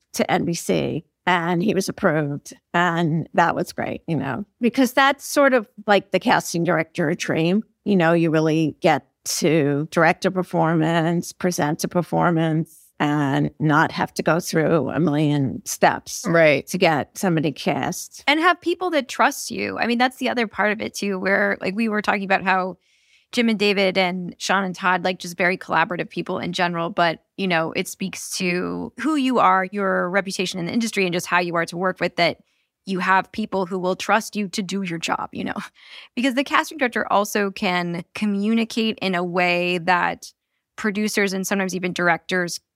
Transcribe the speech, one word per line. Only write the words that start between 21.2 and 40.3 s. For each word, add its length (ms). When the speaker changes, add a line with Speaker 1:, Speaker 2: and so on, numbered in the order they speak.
Speaker 3:
like, 120
we 140
were 140
talking 220
about 180
how 340
Jim 160
and 100
David 380
and 420
Sean 260
and 100
Todd, 300
like, 140
just 200
very 180
collaborative 540
people 300
in 120
general. 380
But, 340
you 100
know, 240
it 160
speaks 500
to 600
who 160
you 220
are, 340
your 380
reputation 500
in 60
the 60
industry, 340
and 80
just 120
how 120
you 160
are 120
to 120
work 220
with, 160
that 240
you 140
have 340
people 340
who 120
will 180
trust 400
you 120
to 140
do 200
your 160
job, 340
you 120
know, 100
<laughs> 320
because 180
the 100
casting 320
director 340
also 400
can 520
communicate 840
in 140
a 100
way 540
that 540